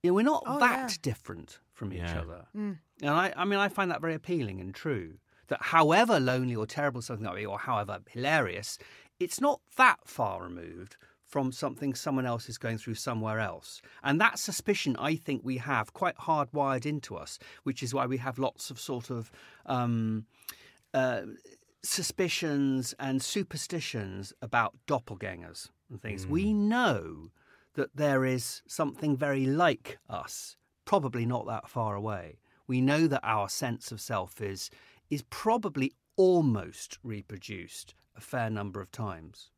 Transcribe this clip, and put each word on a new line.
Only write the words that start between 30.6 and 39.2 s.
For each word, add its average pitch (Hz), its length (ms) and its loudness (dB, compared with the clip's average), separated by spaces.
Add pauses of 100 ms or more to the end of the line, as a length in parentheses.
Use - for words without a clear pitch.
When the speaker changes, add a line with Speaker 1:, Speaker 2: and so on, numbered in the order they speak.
Speaker 1:
probably 123 420 2
not 120 200 -2
that 113 220 -6
far 110 260 -2
away. 101 440 -6 (280)
We 127 140 2
know 147 260 4
that 139 180 2
our 107 240 2
sense - 440 -4
of 107 80 -10
self 98 400 -4
is, 98 300 -6 (400)
is 143 200 -2
probably 208 600 0 (240)
almost 151 840 4
reproduced 101 920 -10 (220)
a - 40 -18
fair 113 300 -2
number 101 300 -4
of 110 100 -12
times 87 680 -8